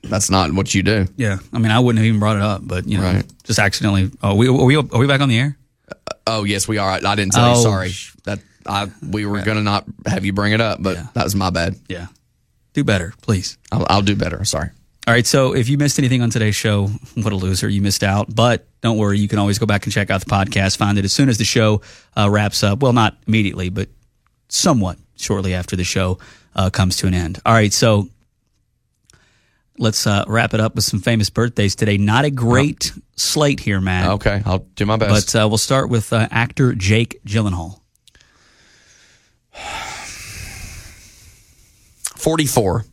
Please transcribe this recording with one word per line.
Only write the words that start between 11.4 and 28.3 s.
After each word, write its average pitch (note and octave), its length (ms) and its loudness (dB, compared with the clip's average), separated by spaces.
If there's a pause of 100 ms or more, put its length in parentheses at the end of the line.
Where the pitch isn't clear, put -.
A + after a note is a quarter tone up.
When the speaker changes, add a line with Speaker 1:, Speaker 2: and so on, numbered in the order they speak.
Speaker 1:
bad. E2+ 240 -2 (120)
Speaker 2:
Yeah. F2 200 -10 (680)
Do C#3+ 100 -2
better, F#2+ 380 0
please. - 360 -4 (140)
Speaker 1:
I'll, - 180 0
I'll G2+ 120 4
do G2+ 140 0
better. - 300 -4
Sorry. - 240 -4 (380)
Speaker 2:
All A#2 60 4
right, A#2+ 140 4
so C3+ 260 2
if A#2+ 160 0
you C#3+ 80 2
missed C#3+ 220 0
anything C3 220 2
on A#2 80 2
today's A2 260 0
show, G2+ 320 0 (280)
what A2 160 -2
a G2 60 -2
loser. F#2 320 -2
You G2+ 120 0
missed G2+ 220 0
out. G#2 300 0
But A#2 340 -4 (140)
don't A2+ 160 0
worry, G#2 220 0
you G2+ 100 0
can G#2+ 100 -2
always G2+ 200 0
go A#2 60 -2
back G#2 200 -2
and - 80 -8
check G2+ 160 -2
out G2 140 0
the - 60 -14
podcast, G2 480 0
find G2+ 200 0
it G2 80 0
as F#2 80 -2
soon C#3 160 2
as A2 80 0
the A2 80 -2
show, G#2+ 360 2 (360)
uh, G#2 120 2
wraps G#2 340 0
up. G2+ 180 2
Well, B2+ 120 4
not A2+ 240 2 (100)
immediately, F#2 420 0
but F#2+ 180 -6 (640)
somewhat G#2+ 480 0 (200)
shortly F#2+ 360 -2
after F2+ 240 -4
the F2+ 80 -2
show, F#2 340 -2 (380)
uh, F#2 120 2
comes F#2 280 0
to G2 100 -2
an F#2 60 2
end. F2 320 -4
All A2+ 80 4
right, G#2+ 200 4
so G#2 340 2 (1700)